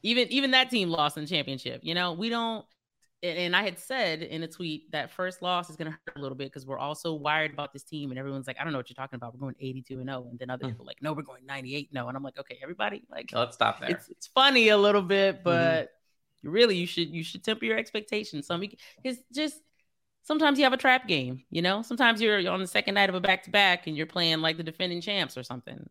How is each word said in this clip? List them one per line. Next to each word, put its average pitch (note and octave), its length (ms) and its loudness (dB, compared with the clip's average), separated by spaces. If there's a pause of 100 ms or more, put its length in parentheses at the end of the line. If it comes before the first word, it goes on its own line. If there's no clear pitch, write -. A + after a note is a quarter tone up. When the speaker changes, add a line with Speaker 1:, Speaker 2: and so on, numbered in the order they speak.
Speaker 1:
even, A3+ 280 4
even C4+ 200 2
that C4 180 6
team G#3 200 2
lost D3+ 280 2
in D3+ 80 -6
championship, C3+ 580 -4
you E3 100 -4
know, F3 200 -2
we G3+ 160 -4
don't, A3+ 360 -2 (560)
and, E3+ 160 -4
and F3+ 180 2
I G3 80 4
had F#3 140 -4
said F#3 460 -4
in D#3+ 200 -8
a D#3+ 40 -6
tweet D#3+ 460 -10
that C#3+ 180 -4
first F#3 300 -8
loss F3+ 280 -2
is D#3 60 -18
gonna D#3+ 160 -8
hurt - 240 -14
a C#3 60 -12
little C3+ 160 -8
bit C#3 160 -10
'cause C3 120 -14
we're C3+ 140 -8
all C#3+ 160 -4
so E3 200 -6
wired D3+ 360 0
about D3 220 -8
this C#3+ 100 -16
team C#3+ 280 -8
and B2+ 60 -8
everyone's C3+ 300 -8
like, C3 140 -8
"I - 20 -6
don't D#3+ 80 -4
know C#3 80 -4
what B2 100 -10
you're A#2+ 60 -20
talking C3+ 220 -10
about. A#2+ 160 -12
We're B2 80 -16
going C3+ 180 -8
eighty-two C3 400 -10
and B2+ 100 -8
oh." B2+ 200 -10
And A#2+ 100 -14
then B2+ 100 -10
other B2+ 160 -6
Speaker 2:
Hmm. B2+ 60 -6
Speaker 1:
people A#2+ 140 -12
are - 20 -20
like, - 140 -18
"No, D3+ 100 -4
we're D3+ 120 -6
going C3 220 -20
ninety-eight C#3 460 -8
and C#3 80 -6
oh." A#2+ 80 -6
And B2+ 80 -6
I'm C3+ 80 -10
like, C3+ 160 -12
"Okay, B2+ 240 -14
everybody, F3+ 480 -6
like, - 220 -14
Speaker 2:
Let's A#2 220 -2
stop - 260 0
there. B2+ 100 -4
Speaker 1:
it's, - 160 -8
it's - 200 -18
funny A#3+ 420 6
a G#3+ 80 8
little G3+ 260 6
bit, G3 320 4
Speaker 2:
Mm-hmm. F#3 80 -12
Speaker 1:
but E3+ 460 4 (540)
really G3 340 4
you F3 100 -2
should, E3+ 220 -2
you E3 140 -6
should F#3 200 -12
temper A3 220 -4
your A3 120 -2
expectations." G#3+ 720 -6
Some, E3+ 140 -4
because - 560 -10 (160)
just, D4 260 -4 (640)
sometimes D4+ 340 4
you D4 80 6
have C4 80 6
a C4 40 4
trap B3+ 300 4
game, C3 440 -2
you E3 120 -2
know? G3 180 0
Sometimes A#3 400 2
you're, G#3+ 180 4
you're F3+ 140 0
on F#3 60 -2
the F#3 80 -4
second G3+ 280 0
night G3 140 4
of F#3 60 -2
a F#3 40 -2
back-to-back F#3+ 680 2
and D#3 100 -4
you're D#3 80 -2
playing, E3 340 0
like, D#3+ 180 0
the E3+ 60 -6
defending F3 380 -4
champs F#3 340 -4
or C3 60 -8
something. - 500 -12